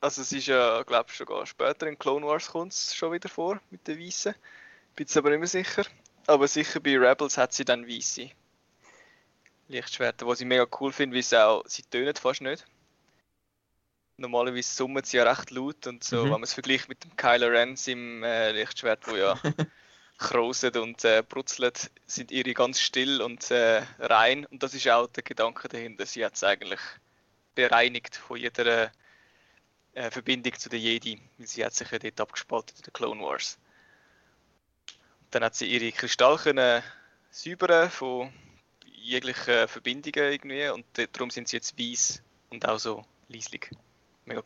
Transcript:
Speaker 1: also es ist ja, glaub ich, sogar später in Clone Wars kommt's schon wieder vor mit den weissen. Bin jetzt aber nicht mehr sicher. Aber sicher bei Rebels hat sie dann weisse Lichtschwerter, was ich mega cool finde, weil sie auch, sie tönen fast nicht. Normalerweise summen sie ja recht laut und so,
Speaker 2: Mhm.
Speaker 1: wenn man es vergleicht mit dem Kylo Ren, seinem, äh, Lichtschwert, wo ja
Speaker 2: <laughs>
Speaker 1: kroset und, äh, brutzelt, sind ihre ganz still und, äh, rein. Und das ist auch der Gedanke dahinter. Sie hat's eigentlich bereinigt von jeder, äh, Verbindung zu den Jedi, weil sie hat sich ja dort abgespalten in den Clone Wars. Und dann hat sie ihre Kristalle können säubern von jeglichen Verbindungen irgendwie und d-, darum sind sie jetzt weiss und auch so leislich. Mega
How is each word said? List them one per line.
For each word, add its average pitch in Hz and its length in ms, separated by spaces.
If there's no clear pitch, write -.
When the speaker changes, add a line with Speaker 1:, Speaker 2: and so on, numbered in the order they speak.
Speaker 1:
also 143 220
es 127 100
ist 135 160
ja, 123 340
glaub 120 280
ich, - 60
sogar 98 300
später 147 400
in 151 120
Clone 147 280
Wars 151 220
kommt's - 460
schon 165 180
wieder 180 160
vor 180 320
mit - 180
den 156 120
weissen. 180 340
Bin 151 100
jetzt - 100
aber 147 140
nicht 147 80
mehr 170 100
sicher. 185 360
Aber 143 220
sicher 147 320
bei 139 180
Rebels 131 400
hat 127 160
sie 135 100
dann 120 240
weisse 123 400
Lichtschwerter, 120 580
was 123 140
ich 123 60
mega 127 200
cool 139 120
finde, 135 240
weil 127 60
sie 117 200
auch, 107 240
sie - 160
tönen 135 340
fast - 240
nicht. 139 260
Normalerweise 123 580
summen 135 300
sie - 140
ja 117 120
recht - 200
laut 131 360
und 123 180
so, 120 160
Speaker 2:
Mhm. 113 40
Speaker 1:
wenn 110 60
man 113 120
es - 120
vergleicht 131 340
mit - 160
dem - 120
Kylo 120 320
Ren, 120 280
seinem, 120 480
äh, 113 280
Lichtschwert, 110 560
wo 110 80
ja 98 260
Speaker 2:
<laughs> 156 300
Speaker 1:
kroset 120 600
und, 113 260
äh, 113 240
brutzelt, - 600
sind - 260
ihre 123 220
ganz 127 260
still 131 420
und, 120 280
äh, 113 320
rein. 120 480
Und 131 160
das 135 120
ist 131 140
auch 120 180
der - 160
Gedanke 117 460
dahinter. 113 380
Sie 113 180
hat's - 180
eigentlich 98 380
bereinigt 123 640
von - 220
jeder, 117 520
äh, 120 160
Verbindung 123 480
zu - 120
den 117 100
Jedi, 113 400
weil 117 80
sie 117 180
hat 113 100
sich - 160
ja 113 80
dort - 220
abgespalten - 580
in - 60
den - 100
Clone 113 280
Wars. - 360
Und - 140
dann 117 100
hat 113 120
sie 117 100
ihre 117 260
Kristalle 127 460
können 127 440
säubern 175 600
von 131 420
jeglichen 120 840
Verbindungen 143 640
irgendwie 143 360
und 120 160
d-, 113 140
darum 123 200
sind - 180
sie - 80
jetzt - 220
weiss 120 440
und 117 180
auch 110 100
so 110 260
leislich. - 420
Mega 113 200